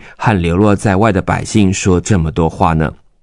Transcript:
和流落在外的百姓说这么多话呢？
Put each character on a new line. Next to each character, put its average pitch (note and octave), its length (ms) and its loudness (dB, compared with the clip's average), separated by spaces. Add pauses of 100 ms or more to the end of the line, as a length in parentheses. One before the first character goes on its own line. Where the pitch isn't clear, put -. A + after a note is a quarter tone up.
(160)
和 - 240 -2
流 E2+ 160 -2
落 G2+ 180 4
在 G2 220 0
外 G#2+ 160 2
的 F2+ 100 -2
百 - 220 -4
姓 G2 280 2
说 F2+ 280 0
这 G2 180 0
么 D#2+ 120 -2
多 E2 180 0
话 E2+ 240 -2
呢？ D#2+ 200 -2 (300)